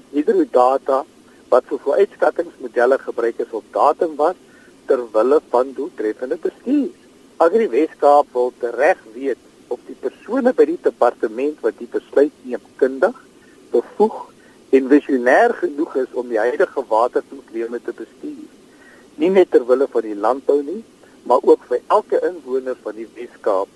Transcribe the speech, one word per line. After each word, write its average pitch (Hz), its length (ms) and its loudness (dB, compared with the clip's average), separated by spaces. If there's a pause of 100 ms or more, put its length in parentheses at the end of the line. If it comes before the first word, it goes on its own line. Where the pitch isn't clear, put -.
(140)
hydrodata 139 880 0 (460)
wat 123 180 2
vir 143 120 -6
vooruitskattingsmodelle 135 1200 -2
gebruik 117 420 -6
is 123 120 -6
op 107 200 -8
datum 147 440 0
was 156 200 -2 (500)
ter 120 260 -2
wille 123 380 2
van 131 240 0
doeltreffende 127 640 -6
bestuur? 240 520 -4 (480)
Agri 185 320 2
Wes-Kaap 143 640 2
wil 123 280 -2
tereg 123 380 0 (160)
weet 127 240 -6 (300)
of 123 180 -8
die 131 140 -16
persone 240 540 -2
by 151 120 4
die 165 160 -6
departement 127 760 -2
wat 107 180 -4
die 117 140 -14
besluit 139 400 0 (100)
neem 123 200 -10 (140)
kundig, 135 400 0 (560)
bevoeg - 600 -2 (380)
en 135 180 4
visionêr 147 680 4
genoeg 165 420 -6
is 131 180 -4
om 123 160 -8
die 113 100 -2
huidige 139 480 -2
waterprobleme 117 960 -4
te 120 80 -10
bestuur. 117 560 -16 (680)
Nie 160 140 0
net 190 220 4
ter 139 140 4
wille 127 260 2
van 117 100 -2
die 107 140 -8
landbou 131 480 0
nie, 185 200 -10 (400)
maar 127 180 2
ook - 280 4
vir 123 180 -2
elke 202 380 0
inwoner 131 560 -6
van 107 140 -12
die 113 180 -14
Wes-Kaap 107 640 -6